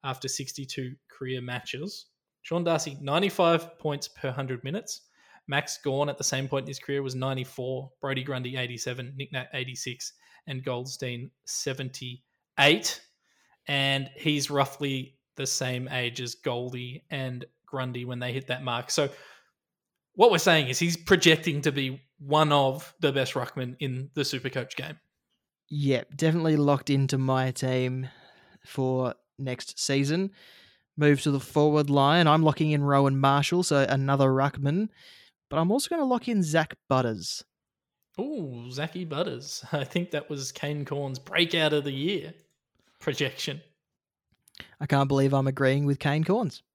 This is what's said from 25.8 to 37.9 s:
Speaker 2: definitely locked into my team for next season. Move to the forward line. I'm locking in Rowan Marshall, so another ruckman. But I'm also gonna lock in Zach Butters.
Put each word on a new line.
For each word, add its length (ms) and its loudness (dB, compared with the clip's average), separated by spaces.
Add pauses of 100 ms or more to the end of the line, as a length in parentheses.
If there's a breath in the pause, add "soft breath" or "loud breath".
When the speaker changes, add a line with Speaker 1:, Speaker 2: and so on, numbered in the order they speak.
Speaker 2:
definitely 400 2
locked 340 2
into 280 2
my 340 0
team 560 -2 (580 loud breath)
for 500 -2 (220)
next 400 -8
season. 540 0 (640 soft breath)
Move 260 6
to 100 2
the 100 2
forward 480 4
line. 360 6
I'm 160 8
locking 300 4
in 120 2
Rowan 360 4
Marshall, 440 4
so 240 4
another 420 4
ruckman. 580 2 (600 loud breath)
But 100 0
I'm 120 4
also 180 0
gonna 160 0
lock 220 0
in 160 2
Zach 320 2 (120)
Butters. 560 0 (760)